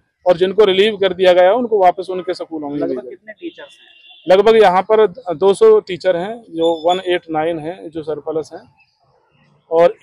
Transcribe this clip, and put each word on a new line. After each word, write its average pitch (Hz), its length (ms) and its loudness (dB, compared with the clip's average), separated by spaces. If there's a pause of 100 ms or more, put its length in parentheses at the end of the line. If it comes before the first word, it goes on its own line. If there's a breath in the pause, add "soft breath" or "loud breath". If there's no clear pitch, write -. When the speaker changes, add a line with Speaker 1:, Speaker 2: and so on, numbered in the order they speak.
(260)
Speaker 1:
और 180 100 2
जिनको 190 280 0
relieve 196 320 0
कर 190 160 -2
दिया 180 200 2
गया 180 120 4
है 185 100 4
उनको 226 240 -2
वापस 180 320 0
उनके 185 240 -6
स्कूलों 160 340 -12
में 294 80 -8
Speaker 2:
लगभग 294 120 -6
Speaker 1:
भेजा 127 120 -8
जाए। 127 100 -16
Speaker 2:
कितने 214 220 -20
teachers 330 360 -18
हैं? - 300 -20 (300)
Speaker 1:
लगभग 202 280 4
यहाँ 190 260 4
पर 214 240 2 (280)
दो 190 200 2
सौ 214 260 4
टीचर 185 360 -4
हैं 214 260 -10
जो 165 460 -2
वन 180 120 0
एट 180 300 -4
नाइन 160 280 -4
हैं 170 320 -14
जो 160 120 -12
सरप्लस 151 500 -10
हैं 180 100 -18 (1080)
और 170 320 2